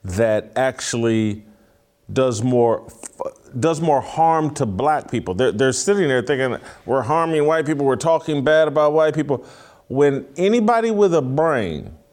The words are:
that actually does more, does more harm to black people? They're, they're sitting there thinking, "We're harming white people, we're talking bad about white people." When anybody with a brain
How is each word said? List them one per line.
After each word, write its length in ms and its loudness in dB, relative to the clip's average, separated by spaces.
that 540 -2
actually 880 -2
does 280 0
more, 460 2
does 220 0
more 180 2
harm 540 0
to 120 -2
black 460 -2
people? 220 -4
They're, 180 2
they're 220 0
sitting 340 0
there 140 2
thinking, 360 -2
"We're 160 0
harming 440 0
white 200 0
people, 200 -2
we're 120 2
talking 440 0
bad 280 4
about 240 0
white 200 2
people." 320 -4
When 380 2
anybody 540 2
with 220 2
a 80 4
brain 720 -2